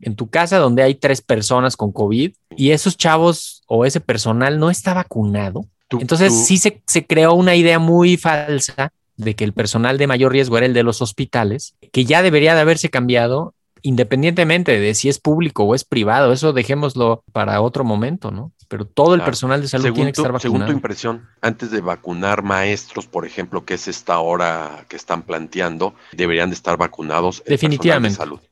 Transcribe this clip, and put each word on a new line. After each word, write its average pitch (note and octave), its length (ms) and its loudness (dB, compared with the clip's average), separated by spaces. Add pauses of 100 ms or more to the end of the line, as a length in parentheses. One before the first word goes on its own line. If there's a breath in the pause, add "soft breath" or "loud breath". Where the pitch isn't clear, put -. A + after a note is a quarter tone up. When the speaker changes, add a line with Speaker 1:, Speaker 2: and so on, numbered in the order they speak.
Speaker 1:
en A2 140 -6
tu A#2 140 -8
casa E3+ 300 2
donde C3 240 4
hay C3+ 120 4
tres C3+ 260 0
personas B2+ 560 0
con G#2 160 -4
covid, A2+ 400 -2 (220)
y C#3 160 2
esos D#3 260 0
chavos E3 720 2
o A#2 180 2
ese D3+ 160 0
personal A#2+ 580 0
no D#3+ 100 2
está F3+ 240 -2
vacunado. G#2 720 -4 (220)
Speaker 2:
Tú, A#2+ 140 -4
Speaker 1:
Entonces E3 320 2
Speaker 2:
tú A2+ 120 2
Speaker 1:
sí F#3+ 120 4
se, - 280 -2
se E3 220 -2
creó D#3+ 260 4
una F3+ 220 4
idea E3 240 4
muy E3+ 380 4
falsa D3 720 -2 (240)
de G#2+ 200 -4
que G#2+ 100 -4
el G#2 80 -2
personal A#2 440 0
de C#3+ 80 0
mayor C3 280 2
riesgo B2+ 240 2
era A#2+ 100 2
el B2+ 60 0
de A#2+ 100 4
los A#2 180 -2
hospitales, A#2+ 720 -4 (200)
que B2+ 120 2
ya D3+ 160 4
debería D#3+ 320 4
de D#3+ 80 4
haberse D#3+ 280 2
cambiado B2 640 0 (420)
independientemente D#3 840 2
de G#2+ 140 0
si C3 160 -2
es C#3 100 -2
público D3+ 440 0
o G#2 100 2
es C3+ 100 -2
privado. A#2+ 500 2
Eso D3 200 0
dejémoslo B2+ 800 -2
para G#2 300 -2
otro B2+ 220 -2
momento, A2+ 480 -4
¿no? A2 200 -12 (160)
Pero - 180 -10
todo D#3+ 280 2
el F3 60 2
Speaker 2:
Claro. D#3+ 120 -4
Speaker 1:
personal C3 300 -2
de C#3 80 -8
salud C3 160 -2
Speaker 2:
Según A#2+ 100 0
Speaker 1:
tiene C#3 160 0
que C#3 60 -10
Speaker 2:
tu, D3+ 80 0
Speaker 1:
estar B2 160 -4
Speaker 2:
según A2+ 160 -2
tu - 20 -2
Speaker 1:
vacunado. A2+ 180 -2
Speaker 2:
impresión, A#2 500 -8 (140)
antes A2+ 300 -6
de G#2+ 100 -4
vacunar F2+ 640 -4
maestros, G2 640 -4
por E2+ 180 -6
ejemplo, F2+ 400 -8
que F2+ 100 -6
es - 120 -10
esta E2+ 320 -4
hora E2 720 -4
que D#2+ 80 -14
están E2+ 260 -8
planteando, E2+ 720 -6 (160 soft breath)
deberían E2+ 380 -2
de F2 60 -6
estar F2 220 -4
vacunados E2+ 600 -4
el - 60 -20
personal - 40 -16
de C#3+ 80 -2
Speaker 1:
Definitivamente. C#3+ 600 0
Speaker 2:
salud. D2 220 -10 (120)